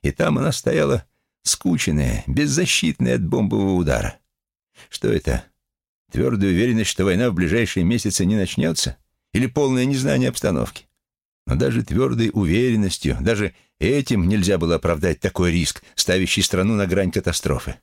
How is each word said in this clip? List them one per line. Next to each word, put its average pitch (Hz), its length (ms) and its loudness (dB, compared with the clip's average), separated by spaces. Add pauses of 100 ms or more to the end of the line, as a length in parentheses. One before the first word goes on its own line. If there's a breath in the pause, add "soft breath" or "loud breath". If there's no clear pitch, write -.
И 71 80 0
там 139 300 0
она 143 120 0
стояла - 540 0 (380)
скученная, 73 800 0
беззащитная 143 920 0
от 113 80 -2
бомбового 98 500 0
удара. 73 440 0 (720 loud breath)
Что - 200 -4
это? - 360 -2 (680)
Твердую 101 380 2
уверенность, 113 400 0
что 95 140 0
война 104 260 2
в - 20 -4
ближайшие 90 500 0
месяцы 104 400 0
не 101 120 2
начнется? 107 600 -2 (360)
Или 127 140 2
полное 131 360 0
незнание 131 460 0
обстановки? - 560 -4 (600)
Но 62 80 0
даже 65 260 0
твердой 113 500 0
уверенностью, 101 880 0
даже 101 360 -2 (240 soft breath)
этим 110 500 2
нельзя 98 300 2
было 82 160 2
оправдать 85 440 0
такой 90 320 0
риск, 82 300 0 (140 loud breath)
ставящий 95 480 0
страну 98 320 0
на 101 100 0
грань 92 260 0
катастрофы. 73 720 -4